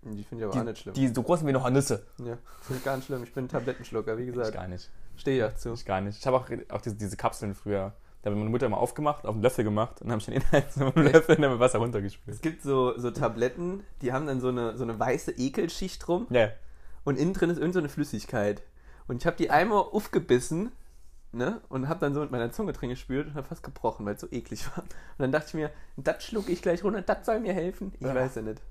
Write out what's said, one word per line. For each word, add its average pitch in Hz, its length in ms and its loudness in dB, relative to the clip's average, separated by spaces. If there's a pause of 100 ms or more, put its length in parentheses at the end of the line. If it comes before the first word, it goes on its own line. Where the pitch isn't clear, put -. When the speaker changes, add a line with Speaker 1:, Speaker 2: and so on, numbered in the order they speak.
Speaker 1:
Die 104 200 -10
finde 113 220 -8
ich - 0 -
aber 101 80 -2
Speaker 2:
Die, 127 80 2
Speaker 1:
auch - 40 -2
nicht 113 180 -6
schlimm. 98 120 -12
Speaker 2:
die 135 140 4
so 120 140 0
groß 170 160 4
sind 156 80 0
wie 139 60 2
eine 131 100 4
Hornisse. 127 420 4 (140)
Speaker 1:
Ja, 120 180 -8 (240)
finde 131 180 -8
ich - 60 -8
gar 135 120 0
nicht 131 100 -8
schlimm. 131 180 -6
Ich - 80 -16
bin 131 140 -4
ein - 20 -8
Tablettenschlucker, 117 680 -4
wie 123 60 -4
Speaker 2:
Ich 123 100 -6
Speaker 1:
gesagt. 113 180 0
Speaker 2:
gar 90 160 -6
nicht. 90 220 -8 (260)
Speaker 1:
Stehe 135 300 2
ich 104 40 2
auch - 60 -6
zu. 120 160 -4
Speaker 2:
Ich 113 140 -8
gar 95 160 2
nicht. 101 160 -4
Ich - 80 -4
habe 131 100 4
auch, 127 80 4 (240)
auch - 140 -6
diese, 107 140 -4
diese 104 200 -4
Kapseln 110 380 -2
früher. 101 400 -2 (260)
Da 104 100 -2
hat 104 60 0
meine 107 140 0
Mutter 120 160 2
immer 104 100 2
aufgemacht, 147 480 0
auf 110 100 -2
den 110 80 0
Löffel - 220 4
gemacht 107 380 0
und - 60 -6
dann 117 40 0
hab 110 80 0
ich - 60 -8
den - 80 -6
Inhalt - 380 6
<laughs> - 20 -8
so 135 100 2
mit 131 120 4
dem 156 100 8
Speaker 1:
Echt? 147 80 6
Speaker 2:
Löffel 160 220 10
in 156 60 2
der 131 160 4
Wasser 123 200 6
runtergespült. 107 580 -2
Speaker 1:
Es 110 60 -12
gibt 160 200 -4
so, 131 360 2
so 120 120 -2
Tabletten, 127 720 -2 (200)
die 123 100 0
haben 143 140 0
dann 135 160 0
so 127 60 2
eine, 120 280 0
so 127 80 -4
eine 113 140 -4
weiße 127 340 0
Ekelschicht - 760 -2
drum. 175 220 2
Speaker 2:
Ja. 117 200 6 (560)
Speaker 1:
Und 143 140 2
innen 170 140 2
drin 185 160 2
ist 170 100 2
irgend 160 140 0
so 185 80 4
eine 147 80 -2
Flüssigkeit. 107 720 -2 (460)
Und 123 140 -4
ich - 40 2
hab 165 120 2
die - 120 2
einmal 196 300 6
aufgebissen 175 880 2 (640)
ne? 135 340 -2
Und 131 200 -2
hab 170 120 -2
dann 143 140 2
so 147 60 0
mit 147 100 -4
meiner 120 220 -2
Zunge 196 200 -2
drin 123 180 -6
gespürt 127 380 -4
und 147 60 -10
hab 139 140 -6
fast - 140 -12
gebrochen, 110 440 -4
weil's 101 140 -4
so - 100 -10
eklig - 440 -6
war. 202 100 -6
Und - 40 -14 (300)
dann 135 140 2
dachte 151 160 0
ich - 60 -12
mir, 151 160 -2 (260)
"Das 147 280 -2
schluck 208 240 -4
ich 175 140 -2
gleich 180 220 2
runter, 202 180 0
das - 240 0
soll 226 140 2
mir 202 120 -2
helfen." 180 460 -4
Ich - 80 -4
Speaker 2:
Ja. 135 80 0
Speaker 1:
weiß 131 220 0
ja 113 60 -6
nicht. 110 180 -6 (100)